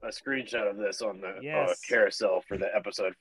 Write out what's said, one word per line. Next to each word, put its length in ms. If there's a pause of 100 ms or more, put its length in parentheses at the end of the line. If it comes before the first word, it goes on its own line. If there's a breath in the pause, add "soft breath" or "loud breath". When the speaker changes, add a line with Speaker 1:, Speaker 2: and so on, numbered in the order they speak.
Speaker 1:
a 40
screenshot 640
of 80
this 240
on 180
the, 80
uh, 140
Speaker 2:
Yes. 400
Speaker 1:
carousel 680
for 100
the 160
episode 480